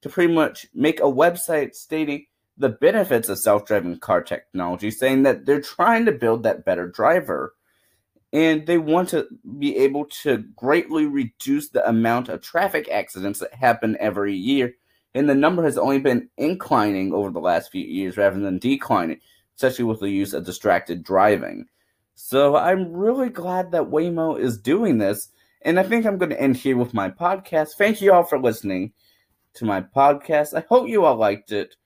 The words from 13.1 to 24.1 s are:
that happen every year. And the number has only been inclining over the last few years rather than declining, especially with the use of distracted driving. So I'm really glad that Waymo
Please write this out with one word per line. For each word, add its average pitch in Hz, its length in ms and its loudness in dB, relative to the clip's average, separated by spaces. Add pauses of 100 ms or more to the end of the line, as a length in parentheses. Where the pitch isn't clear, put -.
that - 140 -12
happen 117 440 0
every 101 360 -2
year. 123 400 -2 (400)
And 143 140 2
the 139 60 4
number 165 300 2
has 139 140 0
only 139 200 2
been 131 380 0
inclining 104 760 -2
over 98 180 -2
the 82 100 -8
last 85 320 -2
few 92 120 -6
years 92 320 -6
rather 98 220 2
than 98 200 -4
declining, 101 600 -2 (360)
especially 127 300 0
with 110 140 -2
the 98 100 -4
use 98 240 -4
of 80 100 -6
distracted 87 580 -2
driving. 90 640 0 (480)
So 143 400 2
I'm 180 380 0
really 226 380 -2
glad 180 420 -6
that 160 180 -2
Waymo 160 480 -2